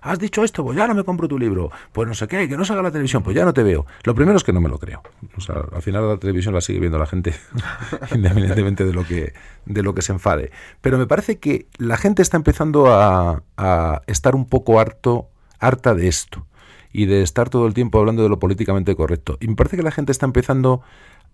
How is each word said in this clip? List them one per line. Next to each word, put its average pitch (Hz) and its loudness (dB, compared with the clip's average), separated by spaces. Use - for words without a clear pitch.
has 165 -6
dicho 214 -2
esto, 190 -2
pues 127 -4
ya 208 2
no 240 0
me 202 0
compro 180 -4
tu 139 -4
libro, 95 -2
pues 110 -4
no 117 -8
sé 107 -6
qué, 185 -2
que 135 -8
no 160 -2
salga 196 -2
la 180 -2
televisión, 135 -2
pues 92 -4
ya 170 2
no 170 2
te 127 2
veo". 82 2
Lo 120 0
primero 160 4
es - 0
que 98 0
no 90 2
me 80 2
lo 64 -6
creo. - -14
O 92 -10
sea, 92 -8
al 85 -8
final 101 -2
la 107 0
televisión 95 -2
la 90 0
sigue 92 -4
viendo 82 0
la 76 0
gente, 87 -4
<laughs> - -8
independientemente 98 2
de 92 0
lo 87 -2
que, 80 -6
de 104 -4
lo 98 -2
que 95 -4
se - -4
enfade. 90 -2
Pero 131 2
me 127 0
parece 196 0
que - -4
la 120 -2
gente 202 2
está 175 2
empezando 147 4
a, 92 4
a 82 0
estar 120 0
un 131 0
poco 117 2
harto, 120 0
harta 127 2
de 87 2
esto, - -4
y 101 2
de 98 4
estar 120 0
todo 120 2
el 110 -2
tiempo 113 2
hablando 110 2
de 107 4
lo 101 0
políticamente 95 0
correcto. 78 -4
Y 113 -4
me 110 -2
parece - 0
que 175 -2
la 156 -2
gente 143 -2
está 135 -2
empezando 131 2